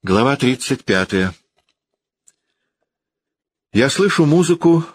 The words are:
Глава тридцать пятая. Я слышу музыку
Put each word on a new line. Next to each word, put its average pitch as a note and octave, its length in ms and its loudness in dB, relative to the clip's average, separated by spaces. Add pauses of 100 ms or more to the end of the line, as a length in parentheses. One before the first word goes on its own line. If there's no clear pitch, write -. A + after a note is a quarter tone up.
Глава A2+ 300 0
тридцать B2+ 480 -4
пятая. F#2+ 500 -2 (2500)
Я B2 180 0
слышу F3+ 360 0
музыку E3 680 2